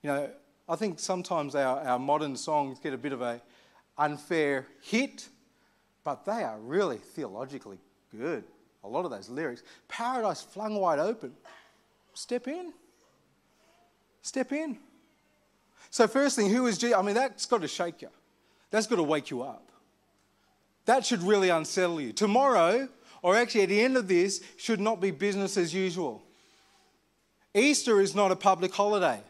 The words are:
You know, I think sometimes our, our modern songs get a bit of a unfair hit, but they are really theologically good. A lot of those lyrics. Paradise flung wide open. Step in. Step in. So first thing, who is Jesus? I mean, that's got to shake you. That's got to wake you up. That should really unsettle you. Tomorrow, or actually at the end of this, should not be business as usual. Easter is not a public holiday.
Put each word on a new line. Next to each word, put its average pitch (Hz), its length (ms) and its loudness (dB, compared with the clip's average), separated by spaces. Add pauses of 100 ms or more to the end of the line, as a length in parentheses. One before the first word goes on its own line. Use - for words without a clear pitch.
You 147 80 -6
know, 143 200 -2 (380)
I 165 80 0
think 196 240 -4
sometimes 170 540 -2
our, 135 280 0
our 127 180 0
modern 147 360 0
songs 139 440 -2
get 147 140 -6
a 127 40 -8
bit 135 160 -6
of 123 80 -8
a 120 180 -4 (560)
unfair 147 680 -2 (160)
hit, - 460 -4 (760)
but 139 220 -6
they 214 180 -2
are 110 140 -6
really 143 400 -2
theologically 120 800 -12 (340)
good. 123 320 -6 (400)
A 98 40 -16
lot 151 180 -4
of 147 60 -6
those 101 180 -12
lyrics. 127 320 -8 (260)
Paradise 233 540 -4
flung 214 380 -6
wide 170 180 2
open. 175 340 -4 (840)
Step 240 320 -8
in. 330 260 -10 (1500)
Step 262 280 -4
in. 294 280 -4 (1120)
So 226 160 4
first 269 280 2
thing, 202 140 2
who 247 180 2
is 196 100 0
Jesus? 233 200 2
I 185 40 2
mean, 202 140 -2
that's 254 300 -2
got 220 160 0
to 151 80 -6
shake 175 320 -6
you. - 80 -16 (600)
That's 214 160 0
got 220 120 0
to 170 60 2
wake 151 260 0
you 123 140 -6
up. 117 280 -14 (1120)
That 240 200 4
should 196 180 0
really 196 260 4
unsettle 170 520 0
you. 117 100 -6
Tomorrow, 220 800 4 (320)
or 185 160 4
actually 233 240 2
at 185 80 2
the 202 100 4
end 262 160 2
of 208 140 0
this, 190 340 2 (140)
should 214 240 -2
not 214 180 0
be 190 120 0
business 196 440 -2
as 170 180 0
usual. 170 480 -4 (1300)
Easter 233 480 4
is 175 120 2
not 196 180 4
a 180 40 4
public 185 380 2
holiday. 185 560 0